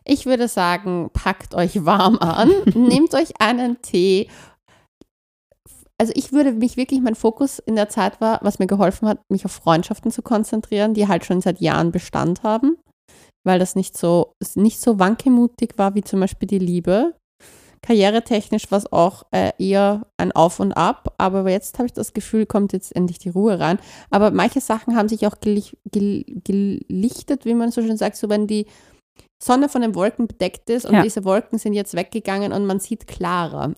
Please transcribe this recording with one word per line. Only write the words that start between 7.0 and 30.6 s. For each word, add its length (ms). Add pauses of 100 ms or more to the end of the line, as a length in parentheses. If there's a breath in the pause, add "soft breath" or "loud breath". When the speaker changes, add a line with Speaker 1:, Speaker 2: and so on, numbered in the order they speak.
Speaker 1:
mein 120
Fokus 460
in 160
der 140
Zeit 320
war, 200
was 160
mir 80
geholfen 420
hat, 120 (100)
mich 160
auf 60
Freundschaften 580
zu 140
konzentrieren, 720
die 120
halt 180
schon 160
seit 200
Jahren 300
Bestand 500
haben, 360 (680 soft breath)
weil 140
das 160
nicht 200
so, 380 (220)
nicht 260
so 160
wankelmutig 800
war 160
wie 100
zum 160
Beispiel 280
die 100
Liebe. 560 (680 soft breath)
Karrieretechnisch 880
war's 200
auch, 400
äh, 280
eher 480 (120)
ein 120
Auf 280
und 140
Ab, 460
aber 300
jetzt 280
habe 100
ich 60
das 200
Gefühl, 340
kommt 260
jetzt 220
endlich 240
die 100
Ruhe 300
rein. 180 (320 loud breath)
Aber 220
manche 300
Sachen 340
haben 140
sich 180
auch 120
geli-, 380 (140)
gel-, 340 (180)
gelichtet, 1040
wie 100
man 160
so 120
schön 140
sagt, 200
so 120
wenn 180
die 180 (800 soft breath)
Sonne 260
von 120
den 120
Wolken 340
bedeckt 420